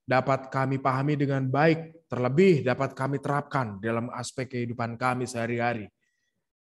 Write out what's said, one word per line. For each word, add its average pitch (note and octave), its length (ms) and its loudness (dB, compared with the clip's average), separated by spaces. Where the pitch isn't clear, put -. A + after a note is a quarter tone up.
dapat C3 480 2
kami C3+ 280 0
pahami C3+ 360 0
dengan C#3 320 0
baik, D#3 600 0
terlebih C3 560 4
dapat B2+ 320 0
kami C3+ 240 -2
terapkan C3+ 600 -2
dalam A#2 320 -2
aspek B2 360 -8
kehidupan A#2 480 -6
kami B2 320 -2
sehari-hari. A#2 600 -2